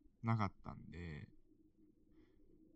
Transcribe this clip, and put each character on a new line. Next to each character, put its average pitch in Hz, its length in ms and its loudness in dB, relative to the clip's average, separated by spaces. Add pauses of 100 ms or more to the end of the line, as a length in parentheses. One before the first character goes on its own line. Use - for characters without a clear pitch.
(220)
な 113 140 6
か 104 100 6
っ - 60 0 (120)
た - 80 -6
ん - 180 -10
で、 80 380 -6 (1500)